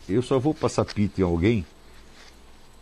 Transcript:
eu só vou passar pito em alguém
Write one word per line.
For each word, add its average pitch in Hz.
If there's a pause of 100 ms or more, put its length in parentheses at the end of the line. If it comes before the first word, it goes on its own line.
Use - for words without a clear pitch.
eu 110
só 135
vou 147
passar 120
pito 101
em 95
alguém 87 (1160)